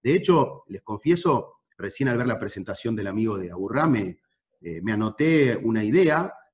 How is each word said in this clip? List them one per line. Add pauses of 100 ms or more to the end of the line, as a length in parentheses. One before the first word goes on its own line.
De
hecho,
les
confieso, (200)
recién
al
ver
la
presentación
del
amigo
de
Aburrá,
me, (400)
eh,
me
anoté
una
idea (220)